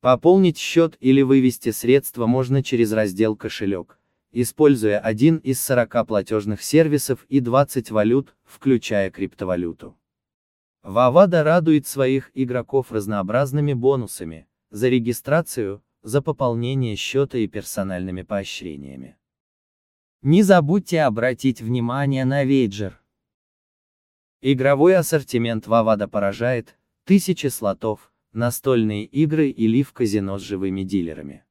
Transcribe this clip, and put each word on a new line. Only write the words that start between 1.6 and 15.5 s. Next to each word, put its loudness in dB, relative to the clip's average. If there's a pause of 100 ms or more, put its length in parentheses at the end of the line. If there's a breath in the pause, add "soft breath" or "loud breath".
средства 0
можно 0
через 0
раздел 0
«Кошелек», -8 (340)
используя 2
один 2
из -4
сорока 0
платежных -4
сервисов 0
и 2
двадцать 0
валют, 0
включая -2
криптовалюту. -6 (880)
Вавада 4
радует 2
своих -2
игроков -2
разнообразными -2
бонусами -4 (240)
за -2
регистрацию, -2 (200)